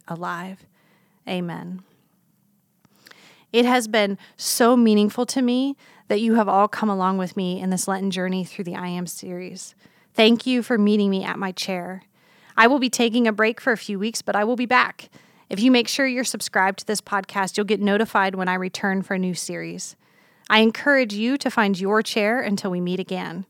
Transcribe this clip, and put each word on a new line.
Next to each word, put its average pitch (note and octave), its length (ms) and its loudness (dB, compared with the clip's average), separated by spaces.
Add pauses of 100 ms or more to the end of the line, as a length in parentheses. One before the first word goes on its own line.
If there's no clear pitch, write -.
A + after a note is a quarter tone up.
alive. F3 580 -10 (640)
Amen. F3+ 560 -8 (1700)
It A#3+ 120 4
has B3 220 2
been G#3 300 2 (180)
so - 400 4
meaningful G#3+ 520 4
to - 140 -2
me B3+ 360 0 (300)
that G#3 120 0
you A3+ 140 2
have G#3+ 160 4
all G3 180 4
come G#3+ 220 -2
along F#3+ 300 0
with F3+ 180 -6
me F#3 240 -4
in F#3 80 -2
this F#3 180 -2
Lenten F#3+ 240 -2
journey F#3 320 -2
through F3 220 -10
the F3 100 -10
I F3+ 120 -8
Am F3 180 -6
series. F#3 680 -12 (420)
Thank A3+ 320 4
you B3 160 2
for A#3 160 0
meeting G#3 320 4
me F#3+ 120 -2
at F3 140 -6
my F#3+ 140 -6
chair. F3+ 500 -8 (580)
I A3+ 60 8
will C4 140 4
be B3 100 0
taking A#3 380 2
a A3 40 2
break A3 300 0
for C4+ 100 0
a A3 60 0
few G3+ 220 -8
weeks, A3+ 240 -4
but G3+ 120 -2
I G#3 80 2
will A#3 120 0
be A#3+ 100 -2
back. - 440 0 (380)
If F#3+ 140 -8
you B3 100 6
make A#3+ 160 4
sure C4+ 200 0
you're B3+ 160 -4
subscribed G3 560 -2
to - 80 -16
this G#3 140 -4
podcast, G3 540 -4
you'll G#3 120 -2
get G3+ 120 0
notified G3+ 540 0
when F#3 160 -2
I F#3 60 0
return F#3 480 -2
for F#3+ 100 -6
a F#3 60 -2
new F3+ 160 -2
series. E3+ 600 -10 (540)
I G#3+ 100 6
encourage A3+ 540 2
you A3+ 240 0
to B3+ 140 -4
find G3+ 280 2
your G3+ 220 2
chair A3 400 0
until G3+ 300 -4
we F3+ 100 -4
meet F3+ 180 -4
again. F3+ 500 -8